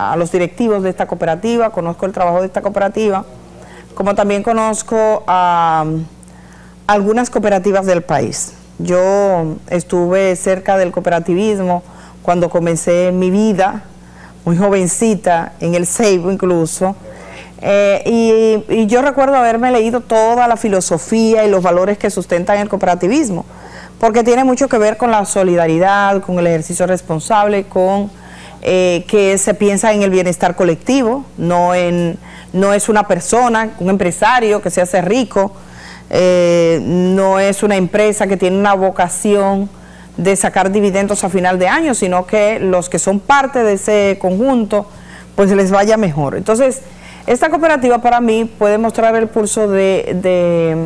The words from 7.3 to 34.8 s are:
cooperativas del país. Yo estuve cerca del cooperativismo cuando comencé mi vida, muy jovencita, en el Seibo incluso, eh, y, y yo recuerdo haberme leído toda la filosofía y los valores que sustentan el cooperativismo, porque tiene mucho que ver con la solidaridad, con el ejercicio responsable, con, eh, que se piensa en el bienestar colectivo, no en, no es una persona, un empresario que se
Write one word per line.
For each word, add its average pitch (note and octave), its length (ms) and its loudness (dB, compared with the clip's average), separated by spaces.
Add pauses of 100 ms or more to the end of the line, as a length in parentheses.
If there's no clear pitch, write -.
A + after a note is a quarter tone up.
cooperativas G3 560 0
del F3 160 0
país. - 500 -4 (260)
Yo F3+ 760 0 (160)
estuve F3+ 680 0
cerca F#3+ 400 -2
del F#3 160 0
cooperativismo F3+ 880 -2 (420)
cuando F3 240 0
comencé F3 640 0
mi F#3 180 0
vida, G3+ 520 0 (640)
muy E3+ 100 2
jovencita, F#3 1040 0
en E3+ 140 -2
el F3 120 -2
Seibo F#3+ 460 0
incluso, F#3 640 -2 (640)
eh, G3+ 460 2
y, A3 680 2
y A3+ 120 2
yo A#3+ 160 2
recuerdo C#4 340 2
haberme A#3+ 340 2
leído A#3 300 0
toda A#3 480 2
la A3+ 80 2
filosofía A3 880 0
y G#3+ 60 4
los F#3+ 120 2
valores F#3 360 2
que A3 100 -2
sustentan F#3 500 -2
el G#3 120 -4
cooperativismo, F#3+ 760 0 (560)
porque A3+ 240 2
tiene A#3+ 180 2
mucho C4 280 2
que B3 80 2
ver G#3+ 180 2
con A#3 140 0
la G#3 160 0
solidaridad, F#3+ 960 2
con F3+ 160 -4
el E3+ 80 2
ejercicio E3+ 400 -2
responsable, G3 760 0
con, G3 460 0 (520)
eh, F3+ 440 0
que G3 300 2
se G3+ 160 0
piensa G3+ 400 0
en G#3 100 0
el G3 60 2
bienestar F#3 480 0
colectivo, A#3 720 0 (100)
no F3 380 0
en, F3 440 -2 (360)
no G3 180 2
es G3+ 160 0
una G#3 180 2
persona, A3 760 0
un F3+ 100 -2
empresario G#3 720 0
que F3+ 80 -4
se F3+ 100 -2